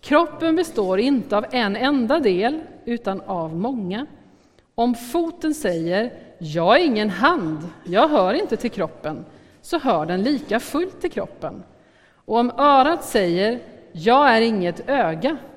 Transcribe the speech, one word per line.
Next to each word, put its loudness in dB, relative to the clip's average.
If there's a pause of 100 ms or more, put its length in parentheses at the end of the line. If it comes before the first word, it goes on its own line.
Kroppen 2
består 0
inte 0
av 0
en 0
enda 0
del, 2 (240)
utan -4
av -6
många. -4 (680)
Om 2
foten -4
säger, -2 (260)
"Jag 4
är 2
ingen 0
hand, 0 (260)
jag 2
hör 2
inte -2
till -4
kroppen", -8 (360)
så -4
hör 0
den -2
lika -2
fullt -6
till -4
kroppen. -10 (600)
Och -2
om 2
örat 4
säger, 0 (340)
"Jag 4
är 4
inget -2
öga 0 (200)